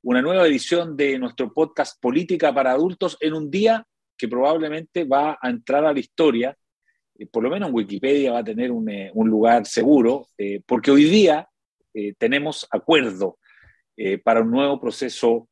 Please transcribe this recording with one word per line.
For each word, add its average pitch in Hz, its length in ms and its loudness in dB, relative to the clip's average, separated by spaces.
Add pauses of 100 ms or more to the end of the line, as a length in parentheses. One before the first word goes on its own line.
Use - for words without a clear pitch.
una 123 180 0
nueva 175 260 2
edición 156 520 0
de 139 200 0
nuestro 120 320 -6
podcast - 480 -4
Política 156 540 0
para 131 200 0
Adultos 175 480 -2
en 156 120 -2
un 156 180 -8
día 220 360 0 (320)
que 117 100 -6
probablemente 156 760 -4
va 143 360 0
a 127 80 -4
entrar 131 380 -2
a 147 80 2
la 139 40 -2
historia. 127 560 0 (640)
Eh, 104 80 -16
por 113 160 -4
lo 127 60 -2
menos 180 220 -4
en 123 40 -4
Wikipedia 120 580 -2
va 117 80 -2
a 110 40 -8
tener 117 260 -4
un, 113 200 -6
eh, 98 240 -12
un 110 160 2
lugar 117 340 4
seguro, 127 720 2
eh, 101 300 -6
porque 123 240 0
hoy 143 140 8
día, 165 440 4 (460)
eh, 104 240 -8
tenemos 143 520 -4
acuerdo, 104 680 -2 (580)
eh, 98 220 -4
para 113 240 2
un 113 80 0
nuevo 139 280 0
proceso 117 720 -4